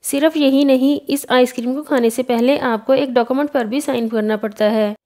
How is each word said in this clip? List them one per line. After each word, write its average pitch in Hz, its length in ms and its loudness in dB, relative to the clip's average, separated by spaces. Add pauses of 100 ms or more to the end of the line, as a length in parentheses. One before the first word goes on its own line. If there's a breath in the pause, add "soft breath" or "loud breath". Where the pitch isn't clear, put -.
सिर्फ 311 340 0
यही 277 280 4
नहीं, 269 340 2
इस - 320 -6
आइसक्रीम 247 440 0
को 294 80 -6
खाने 240 260 0
से 247 140 -4
पहले 247 360 2
आपको 240 340 -2
एक 269 200 0
डॉक्यूमेंट 262 360 0
पर 247 160 -2
भी 254 160 -4
साइन 240 280 -4
करना 214 280 -2
पड़ता 214 300 -4
है 214 260 0 (120)